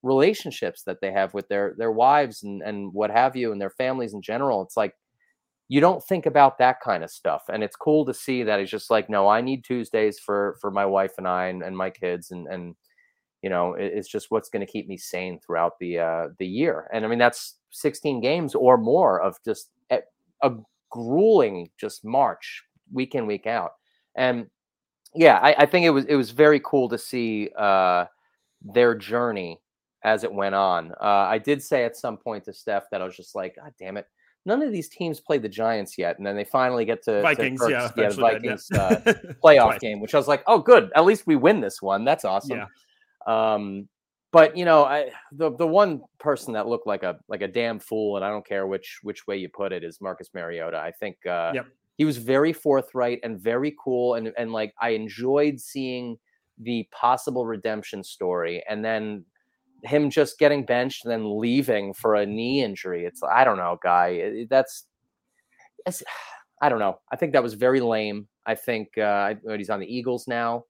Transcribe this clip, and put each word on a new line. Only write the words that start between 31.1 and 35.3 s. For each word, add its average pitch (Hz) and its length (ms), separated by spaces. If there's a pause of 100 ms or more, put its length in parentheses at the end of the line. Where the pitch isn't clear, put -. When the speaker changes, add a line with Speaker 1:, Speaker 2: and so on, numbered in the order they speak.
Speaker 1:
I 110 80
did 139 260
say 127 220
at 117 120
some 113 200
point 107 280
to 98 80
Steph - 380
that 98 100
I 92 40
was 92 100
just - 200
like, 92 220
"God - 220
damn 95 180
it. - 100 (380)
None 233 180
of 277 80
these 170 180
teams 165 300
played 143 240